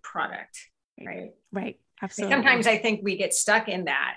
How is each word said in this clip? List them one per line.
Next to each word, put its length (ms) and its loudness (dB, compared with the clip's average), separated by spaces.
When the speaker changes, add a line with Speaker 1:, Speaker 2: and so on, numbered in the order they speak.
Speaker 1:
product, 560 -8
Speaker 2:
Right. 60 -14
Speaker 1:
right? 240 -10
Speaker 2:
Right. 120 -4
Speaker 1:
And 40 -6
Speaker 2:
Absolutely. 320 0
Speaker 1:
sometimes 300 4
I 120 6
think 240 0
we 140 0
get 180 0
stuck 340 2
in 180 -4
that. 300 0